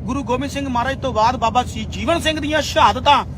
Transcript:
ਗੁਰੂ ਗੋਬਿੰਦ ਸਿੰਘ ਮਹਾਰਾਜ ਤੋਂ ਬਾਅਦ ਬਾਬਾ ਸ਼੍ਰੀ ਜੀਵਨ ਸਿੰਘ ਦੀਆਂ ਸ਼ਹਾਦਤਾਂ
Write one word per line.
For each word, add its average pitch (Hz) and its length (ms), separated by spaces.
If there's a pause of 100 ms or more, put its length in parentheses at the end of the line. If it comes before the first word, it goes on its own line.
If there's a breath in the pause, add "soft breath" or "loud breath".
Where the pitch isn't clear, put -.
ਗੁਰੂ 262 220
ਗੋਬਿੰਦ 247 280
ਸਿੰਘ 277 180
ਮਹਾਰਾਜ 247 320
ਤੋਂ 262 120
ਬਾਅਦ 226 220
ਬਾਬਾ 233 280
ਸ਼੍ਰੀ 220 200
ਜੀਵਨ 269 360
ਸਿੰਘ 311 200
ਦੀਆਂ 302 220
ਸ਼ਹਾਦਤਾਂ 254 640 (120)